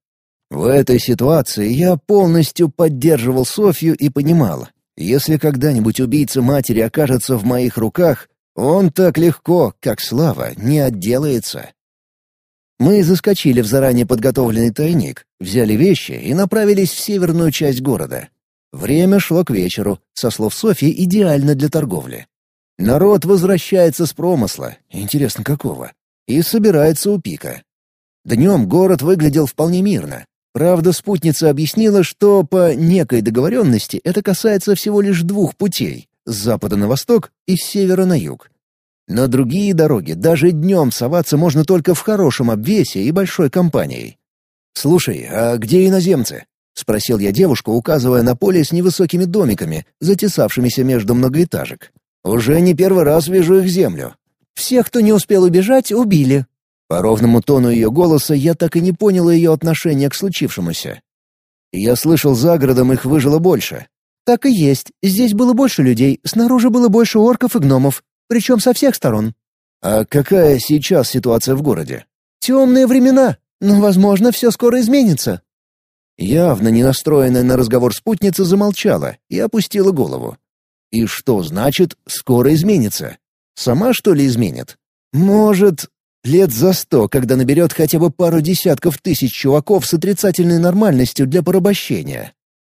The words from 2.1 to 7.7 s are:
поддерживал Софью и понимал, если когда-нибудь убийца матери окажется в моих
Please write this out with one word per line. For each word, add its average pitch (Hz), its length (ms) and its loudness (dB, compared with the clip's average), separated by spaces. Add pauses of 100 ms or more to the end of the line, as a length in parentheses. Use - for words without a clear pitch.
поддерживал 131 760 0
Софью 170 500 0
и 143 120 0
понимал, 139 600 0 (280)
если 135 420 -2
когда-нибудь 131 600 0
убийца 131 420 -2
матери 123 380 0
окажется 131 560 -2
в 101 80 -4
моих 123 340 -2